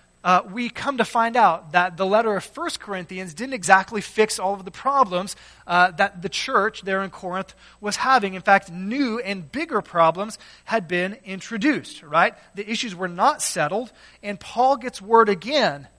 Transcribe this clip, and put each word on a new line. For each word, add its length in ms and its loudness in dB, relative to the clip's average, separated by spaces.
uh, 160 4
we 200 -6
come 260 -6
to 80 2
find 320 0
out 360 2
that 240 0
the 80 0
letter 300 2
of 80 -4
First 360 -8
Corinthians 560 -10
didn't 180 -8
exactly 480 4
fix 380 0
all 160 -2
of 100 -14
the 60 -12
problems, 640 0
uh, 240 4
that 320 -2
the 60 -4
church 520 -2
there 220 -2
in 80 -8
Corinth 420 -8
was 180 -6
having. 360 2
In 80 -12
fact, 300 2
new 480 -4
and 320 -8
bigger 320 -4
problems 560 0
had 240 -4
been 380 -4
introduced, 760 -4
right? 320 2
The 120 -10
issues 280 -6
were 120 -6
not 360 0
settled, 480 -4
and 160 -8
Paul 380 2
gets 220 -10
word 300 6
again 580 -2